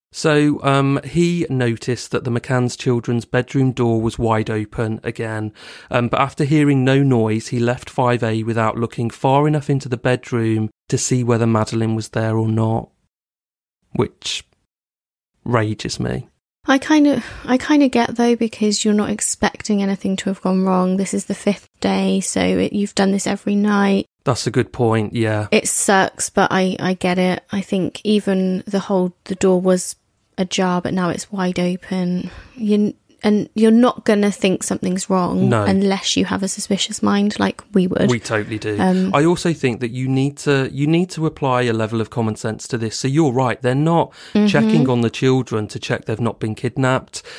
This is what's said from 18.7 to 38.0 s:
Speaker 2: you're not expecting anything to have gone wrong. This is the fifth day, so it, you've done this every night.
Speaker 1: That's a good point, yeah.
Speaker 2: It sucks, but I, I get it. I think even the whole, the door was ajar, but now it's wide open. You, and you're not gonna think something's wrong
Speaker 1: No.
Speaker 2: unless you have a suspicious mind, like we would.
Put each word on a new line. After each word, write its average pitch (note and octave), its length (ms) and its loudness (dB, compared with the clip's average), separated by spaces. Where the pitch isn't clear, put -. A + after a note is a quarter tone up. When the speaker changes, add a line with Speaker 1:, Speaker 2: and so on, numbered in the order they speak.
Speaker 2:
you're G#3+ 80 2
not G#3 160 0
expecting - 720 -2
anything G3 360 -2
to - 80 -6
have G3 160 -4
gone F#3 220 0
wrong. F#3 340 2
This G3 160 -4
is G3+ 120 -4
the G3+ 80 -6
fifth - 360 -4
day, F#3+ 400 0
so F#3+ 220 -2
it, F#3 320 0
you've G3+ 220 -4
done G3 160 2
this G3 140 -2
every G#3 300 -2
night. G3+ 500 2
Speaker 1:
That's B2 200 -2
a A#2+ 60 -2
good B2 200 0
point, A2 440 0
yeah. G#2+ 360 0
Speaker 2:
It - 160 2
sucks, - 600 0
but F#3+ 220 2
I, F#3 280 0
I F#3 160 -2
get F3+ 220 -2
it. F3+ 340 0
I G3+ 100 -4
think - 420 -4
even F#3+ 640 0
the G3+ 120 -2
whole, F3+ 440 -2
the F#3+ 120 -6
door F#3 240 4
was F#3 360 0
ajar, F3+ 440 0
but - 120 -4
now F3+ 160 0
it's - 220 -6
wide F#3 280 -2
open. F3+ 680 -2
You, G#3 400 0
and G#3+ 300 2
you're A3 160 4
not A#3+ 360 4
gonna G3+ 260 4
think - 320 0
something's F#3 440 -4
wrong F#3 420 2
Speaker 1:
No. A2+ 140 2
Speaker 2:
unless G3 540 0
you F#3+ 80 2
have G3 160 -4
a F#3+ 60 -2
suspicious - 560 -4
mind, G3+ 360 0
like G3 220 -2
we F3+ 120 4
would. - 240 2